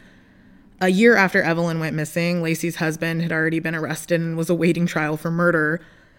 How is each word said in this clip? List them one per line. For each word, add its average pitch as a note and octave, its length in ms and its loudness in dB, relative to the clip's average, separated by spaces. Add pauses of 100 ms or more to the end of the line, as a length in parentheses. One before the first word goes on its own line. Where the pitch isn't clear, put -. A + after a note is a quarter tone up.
(800)
A F#3 80 2
year A3 260 6
after F#3+ 260 2
Evelyn E3 380 0
went D#3 160 -4
missing, E3+ 460 -2
Laci's E3 360 -4
husband E3 440 -2
had E3 100 -2
already D#3+ 280 0
been E3 160 -4
arrested D#3 440 -2
and E3 180 -4
was E3 120 -2
awaiting E3+ 360 2
trial D#3 320 -2
for E3 140 -6
murder. E3+ 480 2 (400)